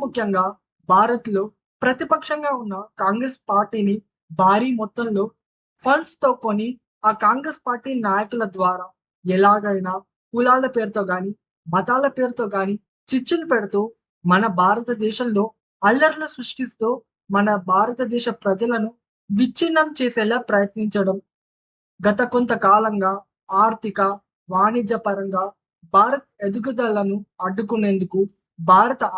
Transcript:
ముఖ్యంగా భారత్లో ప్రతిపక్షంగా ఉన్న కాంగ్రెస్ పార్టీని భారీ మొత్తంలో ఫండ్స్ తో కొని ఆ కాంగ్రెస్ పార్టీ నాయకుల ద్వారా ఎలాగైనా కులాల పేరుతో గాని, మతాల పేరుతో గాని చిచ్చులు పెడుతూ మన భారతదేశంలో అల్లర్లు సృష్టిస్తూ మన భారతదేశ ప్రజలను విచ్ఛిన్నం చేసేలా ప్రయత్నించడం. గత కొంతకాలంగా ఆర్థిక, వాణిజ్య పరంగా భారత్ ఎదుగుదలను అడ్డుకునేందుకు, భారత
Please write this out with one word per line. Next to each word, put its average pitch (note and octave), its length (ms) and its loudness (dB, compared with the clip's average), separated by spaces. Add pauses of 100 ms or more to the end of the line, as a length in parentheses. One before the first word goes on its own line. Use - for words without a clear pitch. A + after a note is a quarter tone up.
ముఖ్యంగా G3+ 440 -2 (420)
భారత్లో G#3 560 2 (380)
ప్రతిపక్షంగా D4 800 -2
ఉన్న G3+ 120 -8 (280)
కాంగ్రెస్ A#3 360 -2 (140)
పార్టీని G#3 440 0 (340)
భారీ G3 400 2 (100)
మొత్తంలో G#3+ 460 -4 (580)
ఫండ్స్ D4+ 400 0
తో B3+ 80 4 (140)
కొని G#3+ 240 -2 (380)
ఆ G#3+ 40 2 (140)
కాంగ్రెస్ C#4+ 420 0
పార్టీ B3 240 -4 (160)
నాయకుల G#3+ 360 -2 (120)
ద్వారా F3+ 320 -2 (360)
ఎలాగైనా G3 720 2 (400)
కులాల B3+ 320 2 (120)
పేరుతో G#3 340 -2
గాని, F#3+ 200 -4 (340)
మతాల A#3 400 0 (100)
పేరుతో B3 360 -2
గాని G3 220 -2 (340)
చిచ్చులు D4+ 420 -2
పెడుతూ G3+ 300 0 (440)
మన F3+ 200 4 (160)
భారతదేశంలో A3 800 0 (400)
అల్లర్లు D4+ 520 2
సృష్టిస్తూ A#3+ 540 -8 (460)
మన G3+ 140 2 (220)
భారతదేశ A#3 560 0 (180)
ప్రజలను A3 460 0 (400)
విచ్ఛిన్నం D#4 580 2 (100)
చేసేలా A#3 400 0 (100)
ప్రయత్నించడం. G3+ 680 0 (840)
గత G#3 200 0 (120)
కొంతకాలంగా G#3+ 800 2 (500)
ఆర్థిక, A3 380 -2 (480)
వాణిజ్య A3 580 0
పరంగా G3 380 -4 (500)
భారత్ B3+ 320 2 (220)
ఎదుగుదలను G#3+ 680 -2 (300)
అడ్డుకునేందుకు, G3 720 -2 (380)
భారత G#3 460 4 (140)